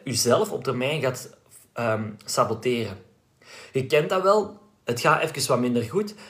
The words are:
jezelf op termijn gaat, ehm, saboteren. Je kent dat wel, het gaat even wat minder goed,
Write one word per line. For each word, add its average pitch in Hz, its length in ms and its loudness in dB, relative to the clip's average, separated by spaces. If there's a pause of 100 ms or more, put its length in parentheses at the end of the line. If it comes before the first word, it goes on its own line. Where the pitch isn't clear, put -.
jezelf 190 480 2
op - 120 -6
termijn 135 380 -2
gaat, 127 360 -6 (360)
ehm, 110 360 -2 (160)
saboteren. 113 720 -2 (760)
Je 131 140 -2
kent 151 240 2
dat 190 120 0
wel, 202 440 2 (220)
het 120 140 -2
gaat 160 200 4
even 156 260 -4
wat 123 120 2
minder 120 240 0
goed, 202 320 -4 (140)